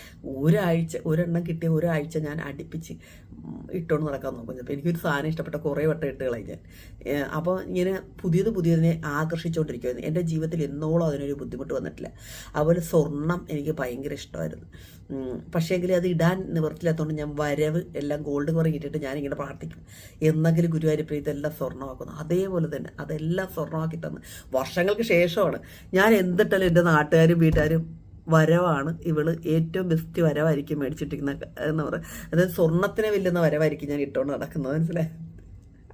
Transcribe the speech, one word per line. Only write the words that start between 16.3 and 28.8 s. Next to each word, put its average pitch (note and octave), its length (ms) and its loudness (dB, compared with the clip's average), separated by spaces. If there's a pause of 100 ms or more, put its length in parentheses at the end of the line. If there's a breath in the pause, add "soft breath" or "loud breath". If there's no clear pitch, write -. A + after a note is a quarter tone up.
നിവർത്തില്ലാത്തതുകൊണ്ട് D#3 600 0
ഞാൻ D3 260 -6
വരവ് D3+ 420 0 (140)
എല്ലാം C#3+ 260 -4
ഗോൾഡ് C#3+ 300 0
കവർ E3 160 4
ഇട്ടിട്ട് C#3+ 300 -2
ഞാനിങ്ങനെ C#3+ 360 -4
പ്രാർത്ഥിക്കും, D3 460 -10 (420 loud breath)
"എന്നെങ്കിലും D#3+ 480 4
ഗുരുവായൂരപ്പ D#3 420 0
ഇതെല്ലാം D3 460 -4
സ്വർണ്ണമാക്കുന്നു." C3 540 -8
അതേപോലെ E3 640 0
തന്നെ - 140 -8 (100)
അതെല്ലാം D#3+ 540 -2
സ്വർണ്ണമാക്കി D#3+ 420 -4
തന്ന് - 240 -8 (360 loud breath)
വർഷങ്ങൾക്ക് F#3+ 460 2
ശേഷമാണ് F3 560 4 (360 loud breath)
ഞാൻ G#3 200 8
എന്തിട്ടാലും F#3+ 520 4
എൻ്റെ F3 160 6
നാട്ടുകാരും E3 560 6
വീട്ടുകാരും D#3+ 640 4 (260)
"വരവാണ് D#3+ 760 4